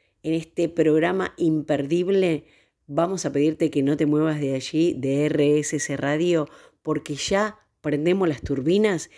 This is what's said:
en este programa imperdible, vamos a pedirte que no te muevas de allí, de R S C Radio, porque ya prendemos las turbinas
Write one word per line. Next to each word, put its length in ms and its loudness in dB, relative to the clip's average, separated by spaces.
en 100 -2
este 340 -2
programa 680 0
imperdible, 1080 0
vamos 380 -2
a 60 -4
pedirte 380 2
que 140 0
no 120 2
te 120 2
muevas 340 2
de 140 -2
allí, 400 0
de 320 0
R 320 2
S 200 -2
C 160 -4
Radio, 520 0
porque 320 -4
ya 460 -2
prendemos 460 0
las 140 -2
turbinas 760 0